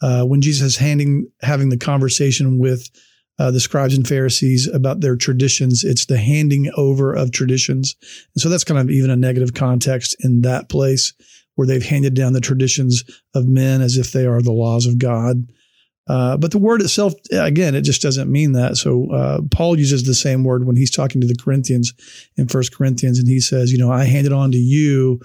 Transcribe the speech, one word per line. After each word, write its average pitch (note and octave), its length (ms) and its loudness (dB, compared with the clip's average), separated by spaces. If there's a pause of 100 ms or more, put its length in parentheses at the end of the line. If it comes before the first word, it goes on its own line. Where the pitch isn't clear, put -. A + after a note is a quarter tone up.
Uh, B2 220 0
when C#3 180 2
Jesus C#3 220 0
is C3 140 -2
handing, C#3+ 520 0 (120)
having C#3 280 0
the B2+ 80 0
conversation C3+ 840 0
with, B2+ 300 -2 (500)
uh, C3 120 0
the B2+ 80 0
scribes C3+ 380 0
and C3 100 0
Pharisees C3 680 0
about C#3 280 -2
their C3 160 0
traditions, B2+ 640 0
it's C3+ 220 -2
the C3 120 0
handing C#3+ 600 2
over C3+ 360 0
of C3 180 -2
traditions. C3 640 -2 (380)
And C3 80 -4
so E3 80 -2
that's F3 140 -2
kind D3 160 0
of C3 100 0
even C3+ 200 2
a B2+ 80 2
negative B2 360 0
context B2+ 680 -2
in B2 200 2
that B2+ 280 -2
place C3+ 440 -2 (420)
where C3 120 0
they've C3 180 0
handed C#3 280 0
down B2+ 200 2
the B2+ 80 0
traditions C3 640 0 (300)
of B2+ 140 0
men C3 340 2
as B2 160 0
if B2 140 -2
they B2+ 140 0
are A#2+ 160 0
the A#2+ 120 0
laws A#2 320 0
of B2 140 0
God. B2 480 -2 (600)
Uh, B2+ 300 0
but D#3 140 -2
the G#3 80 0
word G#3+ 240 2
itself, F#3+ 320 0 (160)
again, D#3+ 420 0
it C#3 80 0
just C#3 180 0
doesn't C3+ 320 -2
mean C#3+ 200 2
that. B2+ 260 0
So, B2+ 340 0
uh, C#3 380 0
Paul E3+ 300 2
uses C#3 240 2
the C3 100 0
same C3 300 0
word B2+ 240 0
when B2 80 2
he's B2+ 160 2
talking C3+ 280 -2
to B2 60 2
the A#2+ 100 2
Corinthians B2 600 -2 (420)
in C3 100 0
First B2 280 -4
Corinthians, C3 420 0
and B2 100 2
he C3 120 2
says, B2+ 320 0
you B2+ 80 2
know, B2 120 2
"I B2+ 120 2
handed C#3 280 2
on C3+ 200 0
to B2 80 2
you C3 640 2